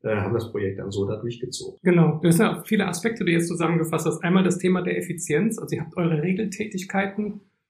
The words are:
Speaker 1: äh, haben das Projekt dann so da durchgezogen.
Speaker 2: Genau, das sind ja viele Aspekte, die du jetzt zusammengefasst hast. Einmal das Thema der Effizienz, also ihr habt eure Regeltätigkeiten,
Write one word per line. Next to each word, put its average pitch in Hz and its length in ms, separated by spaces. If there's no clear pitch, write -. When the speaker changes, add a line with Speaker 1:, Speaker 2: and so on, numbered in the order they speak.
Speaker 1:
äh, 110 120
haben 98 200
das - 160
Projekt 98 280
dann 98 120
so 98 180
da 90 80
durchgezogen. - 640
Speaker 2:
Genau, 170 400
das 170 140
sind 220 80
ja - 220
viele 208 200
Aspekte, 226 380
die 170 80
du 170 60
jetzt 170 100
zusammengefasst 165 560
hast. - 180
Einmal 185 220
das - 140
Thema 185 240
der 175 160
Effizienz, 175 600
also 156 160
ihr - 60
habt - 160
eure 160 240
Regeltätigkeiten, 196 1200